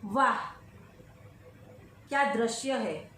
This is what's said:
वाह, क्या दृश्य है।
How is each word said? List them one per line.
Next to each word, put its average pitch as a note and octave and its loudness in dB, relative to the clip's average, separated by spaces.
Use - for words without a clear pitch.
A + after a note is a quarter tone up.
वाह, A3+ 2
क्या C#4 4
दृश्य A#3 0
है। G3 -4